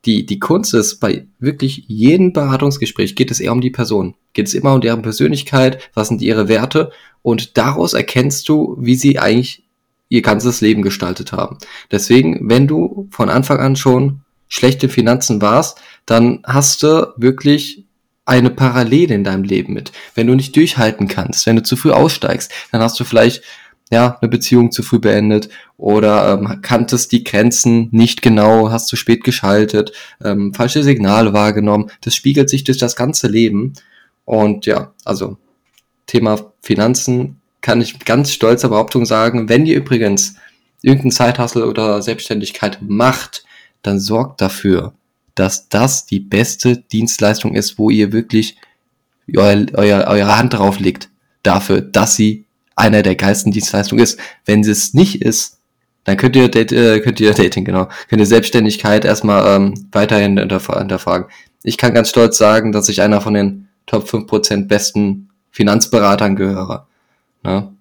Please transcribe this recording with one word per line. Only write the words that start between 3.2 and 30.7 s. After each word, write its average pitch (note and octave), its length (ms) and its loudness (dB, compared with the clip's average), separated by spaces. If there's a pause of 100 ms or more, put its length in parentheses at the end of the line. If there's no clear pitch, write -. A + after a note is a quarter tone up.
es - 80 -6
eher F2+ 100 -4
um A#2+ 100 -2
die B2+ 100 -2
Person. G#2+ 440 -4 (200)
Geht G#2 120 -2
es - 80 -8
immer C#3 200 0
um B2+ 60 2
deren A#2 220 -2
Persönlichkeit, C3 920 -2
was G#2+ 120 -2
sind A2 160 -4
ihre G#2+ 240 0
Werte A#2+ 460 0 (300)
und A#2 360 -4
daraus D3 340 -2
erkennst B2+ 560 -2
du, D3+ 300 0
wie B2 160 0
sie C3 240 2
eigentlich A#2 460 -2 (440)
ihr A#2 140 0
ganzes A2+ 380 0
Leben G#2+ 220 2
gestaltet G2 500 -6
haben. F#2+ 260 -8 (320)
Deswegen, B2 580 2
wenn C3 200 4
du F3+ 420 -4
von - 200 -4
Anfang C#3 280 0
an C3+ 160 0
schon C3+ 460 0 (260)
schlechte C3+ 420 0
Finanzen A#2+ 540 0
warst, A#2+ 380 0 (240)
dann A#2 400 2
hast C#3 400 0
du D#3+ 320 2
wirklich C3+ 680 0 (420)
eine B2+ 240 4
Parallele B2+ 640 0
in G2+ 100 0
deinem F#2+ 180 -4
Leben G2 300 -4
mit. - 180 -10 (240)
Wenn A2+ 140 0
du B2+ 80 4
nicht C3+ 180 -2
durchhalten A2+ 540 2
kannst, - 380 -6
wenn A2+ 100 4
du A2+ 80 0
zu - 100 -2
früh D3 160 0
aussteigst, - 640 0 (180)
dann A#2 100 -2
hast A2+ 200 -2
du B2 40 -4
vielleicht A#2 380 2 (480)
ja, A#2+ 300 2
eine A2+ 80 -2
Beziehung A#2+ 440 2
zu - 100 -8
früh - 160 -2
beendet G#2+ 500 0 (280)
oder, G#2 560 2
ähm, G2 300 -4
kanntest A#2+ 500 0
die A#2 100 0
Grenzen A#2 720 0
nicht A2+ 280 4
genau, A2 500 4
hast A2+ 180 -4
zu - 80 -6
spät A#2 260 0
geschaltet, G#2+ 720 0 (320)
ähm, G2+ 300 -4
falsche C3 280 -2